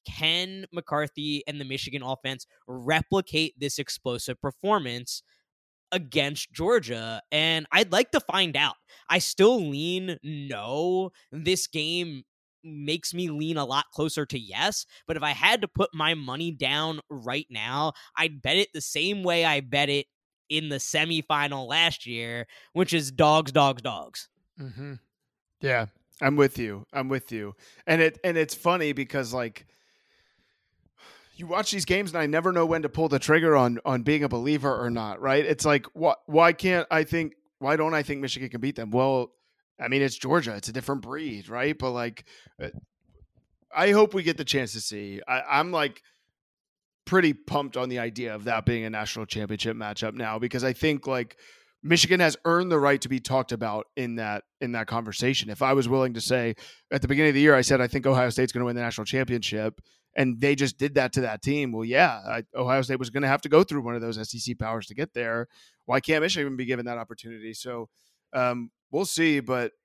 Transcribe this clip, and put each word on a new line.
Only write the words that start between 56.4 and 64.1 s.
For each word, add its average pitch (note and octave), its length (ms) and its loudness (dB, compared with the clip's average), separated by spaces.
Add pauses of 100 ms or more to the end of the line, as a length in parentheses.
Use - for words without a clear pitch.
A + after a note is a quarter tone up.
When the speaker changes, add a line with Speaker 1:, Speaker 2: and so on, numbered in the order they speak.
Speaker 2:
at C#3+ 120 -2
the - 80 2
beginning D3 220 6
of C3+ 40 2
the C#3 60 4
year, D3+ 140 10
I B2+ 60 8
said, B2+ 200 4
"I B2 60 2
think C3+ 200 -2
Ohio B2+ 220 4
State's B2 240 0
gonna B2 120 -2
win A#2+ 100 -2
the A#2+ 60 -4
national A2+ 240 -6
championship," A2+ 760 -2 (340)
and B2+ 240 0
they C#3+ 160 4
just C3+ 240 0
did C#3+ 160 -2
that C3 180 2
to C3+ 80 0
that G#2+ 220 -4
team. C3+ 300 0
Well, A2+ 120 -4
yeah, B2 420 4
I, A2+ 160 -4 (120)
Ohio B2+ 260 2
State B2+ 160 -2
was A#2+ 140 -6
gonna C#3 160 0
have C#3 140 2
to D3 80 -6
go D#3 140 8
through D3 180 -4
one A#2+ 120 -6
of A#2 80 -6
those A2+ 160 -6